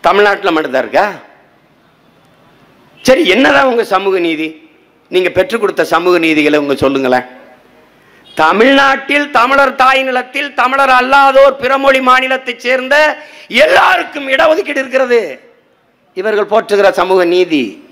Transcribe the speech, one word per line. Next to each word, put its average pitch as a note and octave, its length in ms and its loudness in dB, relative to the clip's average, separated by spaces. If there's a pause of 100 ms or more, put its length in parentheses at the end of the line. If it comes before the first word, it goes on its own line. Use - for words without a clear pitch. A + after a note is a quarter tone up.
தமிழ்நாட்டுல G3 500 0
மட்டும்தான் C#3+ 300 -2
இருக்கா? C#3+ 300 -2 (1900)
சரி, D4 260 2
என்னதான் C#4 380 2
உங்க A#3+ 180 0
சமூக F#3+ 360 -2
நீதி? D#3+ 500 -6 (400)
நீங்க F3+ 200 -2
பெற்றுக் F#3 320 -4
கொடுத்த F3+ 220 -2
சமூக F3 360 0
நீதிகளை D3+ 400 0
உங்க C#3 160 -2
சொல்லுங்களேன். C3+ 480 0 (1120)
தமிழ்நாட்டில், C#4 960 0
தமிழர் C4+ 440 0
தாய் C4 280 2
நிலத்தில், B3+ 500 -6
தமிழர் C4 360 0
அல்லாதோர், C4+ 680 4
பிறமொழி C4+ 440 0
மாநிலத்தைச் B3+ 580 0
சேர்ந்த C4 680 0 (240)
எல்லாருக்கும் D#4 840 0
இடஒதுக்கீடு D#4 480 0
இருக்கிறது. A#3+ 600 -2 (760)
இவர்கள் G#3 320 -2
போற்றுகிற G3+ 460 0
சமூக F#3 340 0
நீதி. E3 680 -2